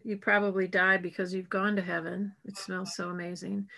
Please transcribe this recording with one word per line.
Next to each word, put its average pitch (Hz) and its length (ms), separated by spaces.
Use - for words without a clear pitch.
you 208 140
probably 202 500
die 190 300
because 180 360
you've 185 160
gone 202 260
to 190 60
heaven. 180 520
It 202 120
smells 185 380
so 175 140
amazing. 180 580